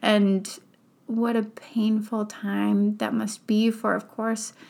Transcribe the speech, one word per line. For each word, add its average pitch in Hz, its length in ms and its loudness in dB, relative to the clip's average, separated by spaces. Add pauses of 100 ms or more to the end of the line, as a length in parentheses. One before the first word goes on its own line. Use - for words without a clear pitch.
And 202 580 4 (480)
what 233 300 0
a 220 60 2
painful 214 800 -2
time 208 760 0
that 214 140 -2
must 220 340 -4
be 220 240 2
for, 220 240 0
of - 140 -6
course, 220 460 -6 (160)